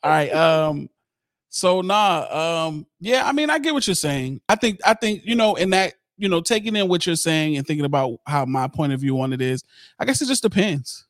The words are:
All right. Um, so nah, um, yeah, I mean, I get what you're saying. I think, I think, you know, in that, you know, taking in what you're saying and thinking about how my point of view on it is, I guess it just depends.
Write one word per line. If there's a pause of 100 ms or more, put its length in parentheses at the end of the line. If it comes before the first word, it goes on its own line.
All
right.
Um, (600)
so
nah,
um, (140)
yeah,
I
mean,
I
get
what
you're
saying.
I
think,
I
think,
you
know,
in
that, (240)
you
know,
taking
in
what
you're
saying
and
thinking
about
how
my
point
of
view
on
it
is, (360)
I
guess
it
just
depends.